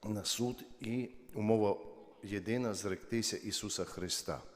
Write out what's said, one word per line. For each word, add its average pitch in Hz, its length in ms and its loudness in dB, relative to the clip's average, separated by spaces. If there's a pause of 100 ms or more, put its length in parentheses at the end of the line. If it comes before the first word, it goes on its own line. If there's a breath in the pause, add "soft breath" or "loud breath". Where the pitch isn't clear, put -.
на 104 220 -2
суд, 120 400 0 (140)
і 120 300 -2 (240)
умова 107 440 6 (460)
єдина — 107 500 0
зректися 98 640 0
Ісуса 98 480 -2
Христа. 85 560 -4 (140)